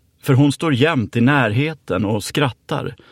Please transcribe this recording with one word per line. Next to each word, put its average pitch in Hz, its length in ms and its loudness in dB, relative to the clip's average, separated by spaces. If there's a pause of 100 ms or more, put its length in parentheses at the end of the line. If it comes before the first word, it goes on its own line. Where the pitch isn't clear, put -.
(220)
för 143 120 0
hon 143 180 4
står 160 220 -2
jämt 127 420 0
i 117 40 0
närheten 123 840 0
och 101 200 -4
skrattar, - 720 -6 (160)